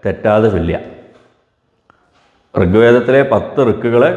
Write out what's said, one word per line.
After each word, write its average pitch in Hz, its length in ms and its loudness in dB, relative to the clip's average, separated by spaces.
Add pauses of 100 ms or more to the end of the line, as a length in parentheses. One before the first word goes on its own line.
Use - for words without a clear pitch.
തെറ്റാതെ 107 480 0
ചൊല്ലുക. 85 260 -4 (1800)
ഋഗ്വേദത്തിലെ 117 580 2 (120)
പത്ത് - 360 -4
ഋക്കുകൾ 117 340 -2 (140)